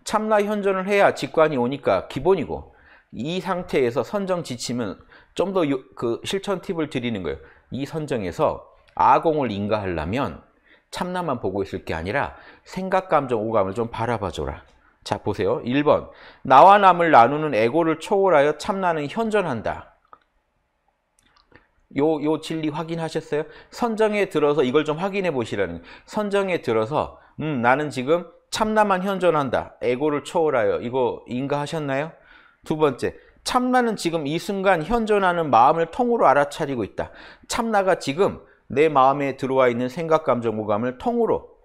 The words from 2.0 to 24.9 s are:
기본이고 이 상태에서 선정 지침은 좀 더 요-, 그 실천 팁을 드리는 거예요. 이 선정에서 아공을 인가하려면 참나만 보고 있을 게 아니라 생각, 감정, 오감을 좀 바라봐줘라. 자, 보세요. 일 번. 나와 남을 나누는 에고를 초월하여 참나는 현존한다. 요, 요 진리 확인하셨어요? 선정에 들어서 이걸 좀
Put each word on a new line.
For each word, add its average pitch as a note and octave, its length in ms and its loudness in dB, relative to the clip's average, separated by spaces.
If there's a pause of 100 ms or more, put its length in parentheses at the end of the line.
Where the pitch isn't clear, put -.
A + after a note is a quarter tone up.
기본이고 C3 680 -2 (360)
이 E3 300 -6
상태에서 E3 640 -2
선정 F#3 400 -4
지침은 A#2+ 520 -8 (380)
좀 - 200 -2
더 D#3+ 160 2
요-, C3+ 140 -2 (120)
그 A#2 280 -4
실천 F#3+ 380 -6
팁을 E3 280 -6
드리는 A#2+ 340 -6
거예요. C#2+ 140 -6 (340)
이 C3 140 -8
선정에서 C#3 800 -4 (300)
아공을 C#3+ 560 4
인가하려면 G2+ 880 -4 (480)
참나만 F3+ 520 -6
보고 G2 200 -4
있을 F#2+ 220 -8
게 F#2 100 -6
아니라 F#2+ 420 -4 (280)
생각, F#3 460 -4
감정, C3 320 2
오감을 A2 320 0
좀 A#2 160 -4
바라봐줘라. G2 720 -6 (400)
자, G#2 140 -4
보세요. G#2 460 -2
일 C3+ 200 -2
번. B2+ 260 2 (320)
나와 D#3+ 360 10
남을 F3 340 4
나누는 C#3+ 420 6
에고를 D3+ 460 2
초월하여 E3 580 2
참나는 F3 520 -4
현존한다. F3+ 840 -4 (2000)
요, D3 260 0
요 D3+ 180 -2
진리 D#3 280 -6
확인하셨어요? D#3+ 760 -6 (260)
선정에 G#3+ 600 -2
들어서 D3 340 2
이걸 C3 220 2
좀 D3+ 120 -4